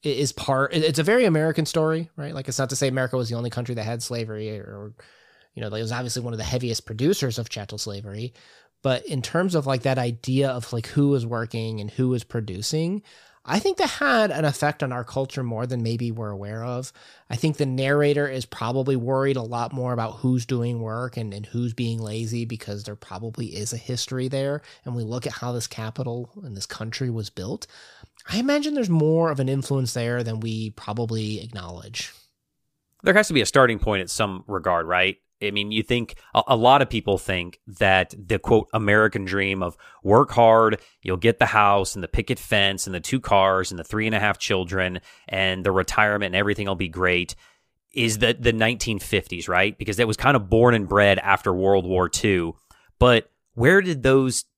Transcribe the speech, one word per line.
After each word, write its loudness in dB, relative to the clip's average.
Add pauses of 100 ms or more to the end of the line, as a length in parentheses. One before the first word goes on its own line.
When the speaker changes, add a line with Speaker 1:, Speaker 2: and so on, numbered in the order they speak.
Speaker 1:
i-, -2
is 0
part, -2
it, 2
it's 0
a 2
very 4
American 2
story, -2
right? -10
Like, -10
it's -6
not -2
to -6
say 0
America -2
was -2
the -4
only -4
country -6
that -6
had -6
slavery -8
or, -14 (640)
you -10
know, -6
like, -6
it -4
was -6
obviously -6
one -6
of -6
the -4
heaviest -4
producers -2
of -8
chattel -12
slavery. -10 (480)
But -2
in -4
terms -2
of, 0
like, 0
that 0
idea 0
of, -8
like, -6
who 2
was 0
working -6
and -8
who 0
was -2
producing, -4 (440)
I -2
think -2
that 0
had 0
an -2
effect -2
on -4
our -6
culture -6
more -4
than -4
maybe -2
we're -8
aware -10
of. -8 (360)
I -6
think 0
the 0
narrator 2
is -6
probably -2
worried 0
a -4
lot -6
more -4
about -4
who's 0
doing -2
work -6
and, -8
and -10
who's -4
being -4
lazy, -6
because -10
there -14
probably -10
is -8
a -8
history -6
there. -4 (240)
And -8
we -4
look -6
at -8
how -8
this -6
capital -8 (140)
and -12
this -10
country -8
was -6
built. -10 (640)
I -2
imagine 0
there's 0
more 4
of -4
an 0
influence -2
there -2
than -4
we -4
probably -6
acknowledge. -12 (880)
Speaker 2:
There 6
has 4
to -4
be 4
a 2
starting 6
point 0
at -8
some -4
regard, -2
right? 2 (240)
I -2
mean, -4
you 0
think -2 (180)
a, 4
a 6
lot 8
of 0
people 0
think -4
that 2
the, -2
quote, 2
American 2
dream -2
of -6 (260)
work 6
hard, 6 (200)
you'll -2
get 2
the 6
house 4
and -8
the -10
picket -2
fence 0
and -8
the -4
two -2
cars 4
and -10
the -8
three -2
and 0
a 2
half 0
children -2 (300)
and -2
the 2
retirement 2
and -2
everything 0
will -2
be -4
great 0 (580)
is -2
the, 2
the 2
nineteen 0
fifties, -4
right? 2
Because -4
that 2
was -2
kind 4
of 0
born 6
and 0
bred 6
after 2
World 4
War 2
Two. 0 (440)
But 6 (220)
where 6
did -2
those 4 (140)